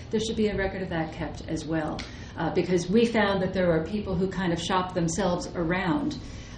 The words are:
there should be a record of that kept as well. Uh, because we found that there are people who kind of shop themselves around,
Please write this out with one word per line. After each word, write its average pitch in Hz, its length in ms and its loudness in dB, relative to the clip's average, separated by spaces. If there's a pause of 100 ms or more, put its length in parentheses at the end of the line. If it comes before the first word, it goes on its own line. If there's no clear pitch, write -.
(120)
there 220 80 2
should 220 160 -2
be 220 120 2
a 190 100 0
record 196 240 -2
of 175 80 -6
that 160 240 -2
kept - 340 -6
as 160 180 -4
well. 156 320 -2 (380)
Uh, 156 180 -2
because 175 360 2
we 226 160 6
found 202 360 4
that 185 120 0
there 180 180 4
are 165 140 4
people 202 300 -2
who 185 120 2
kind 185 240 0
of 170 100 0
shop - 320 0
themselves 175 640 0
around, 170 640 0 (380)